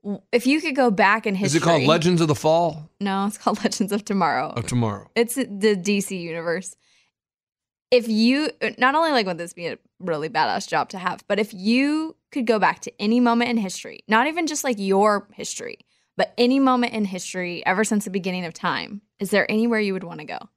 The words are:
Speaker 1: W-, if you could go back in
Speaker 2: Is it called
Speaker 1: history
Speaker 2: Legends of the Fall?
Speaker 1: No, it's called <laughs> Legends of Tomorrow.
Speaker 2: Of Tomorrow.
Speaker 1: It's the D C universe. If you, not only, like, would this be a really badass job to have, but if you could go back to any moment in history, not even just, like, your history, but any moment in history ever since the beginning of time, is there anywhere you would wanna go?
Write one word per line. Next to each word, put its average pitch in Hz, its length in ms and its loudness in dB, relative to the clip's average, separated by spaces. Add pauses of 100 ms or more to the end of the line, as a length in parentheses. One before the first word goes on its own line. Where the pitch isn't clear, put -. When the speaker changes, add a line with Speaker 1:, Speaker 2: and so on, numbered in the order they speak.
Speaker 1:
W-, 202 180 -6 (120)
if 240 140 2
you 294 120 4
could 311 160 -4
go 254 160 4
back 208 340 4
in 202 120 0
Speaker 2:
Is 180 180 0
it 160 60 4
called 165 180 4
Speaker 1:
history 131 80 2
Speaker 2:
Legends 165 340 4
of 165 60 4
the 147 80 4
Fall? 160 540 0 (100)
Speaker 1:
No, 196 260 -2
it's 208 120 -4
called 214 200 0
<laughs> - 60 -10
Legends 202 300 -2
of 202 100 -4
Tomorrow. 151 460 0
Speaker 2:
Of 120 180 -6
Tomorrow. 110 480 -2
Speaker 1:
It's 233 200 0
the 208 460 0
D 202 200 0
C 190 160 -8
universe. 170 580 -6 (1160)
If 233 160 4
you, 240 420 2 (280)
not 254 180 2
only, 320 160 2
like, 233 160 2
would 175 100 -4
this 170 160 -10
be 170 140 -10
a 131 100 -8 (220)
really 160 280 -4
badass 156 400 -2
job 156 220 -2
to 202 80 -10
have, 175 300 -8
but 202 120 0
if 214 140 -2
you 277 600 0 (160)
could 254 160 -4
go 226 120 2
back 175 220 0
to - 200 -14
any 220 180 2
moment 240 320 2
in 226 60 0
history, 190 500 -6
not 226 200 4
even 320 200 -2
just, 302 160 -6
like, 254 160 -2
your 196 540 2
history, - 440 -10 (400)
but - 200 0
any 247 220 4
moment 254 340 2
in 214 120 -2
history 180 600 -8
ever 196 180 2
since 208 220 0
the 208 40 -8
beginning 185 340 -4
of 165 100 -8
time, 160 480 -6 (180)
is 196 100 -6
there 202 200 2
anywhere 220 300 0
you 202 140 -2
would 185 100 -6
wanna 165 220 -14
go? - 140 -10 (180)